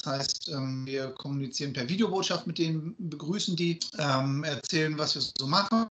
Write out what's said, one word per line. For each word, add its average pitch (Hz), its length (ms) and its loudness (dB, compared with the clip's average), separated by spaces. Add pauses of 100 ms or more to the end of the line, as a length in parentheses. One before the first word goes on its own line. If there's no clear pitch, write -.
heißt, 139 440 -2
ähm, 131 360 -2
wir 135 260 -2
kommunizieren 139 640 -4
per 127 160 -2
Videobotschaft 185 580 2
mit 165 100 -4
denen, 160 400 0
begrüßen 165 600 -2
die, 170 220 2 (180)
ähm, 139 480 2
erzählen, 156 520 0
was 147 180 2
wir 147 60 -2
so - 240 -4
machen. 202 480 4